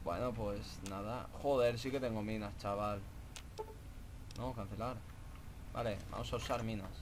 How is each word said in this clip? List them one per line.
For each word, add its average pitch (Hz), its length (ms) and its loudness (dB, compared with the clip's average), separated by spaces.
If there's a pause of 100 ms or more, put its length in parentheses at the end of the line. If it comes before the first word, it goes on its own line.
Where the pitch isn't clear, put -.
Bueno, 101 300 2
pues 104 460 -2 (100)
nada. 101 400 -2 (120)
Joder, 120 380 8
sí 127 120 0
que 135 100 2
tengo 110 200 2
minas, 104 360 0
chaval. 101 420 2 (1400)
No, 127 160 -2
cancelar. 110 440 -2 (760)
Vale, 113 260 2 (140)
vamos 117 220 0
a - 20 2
usar 120 280 2
minas. 107 280 0 (100)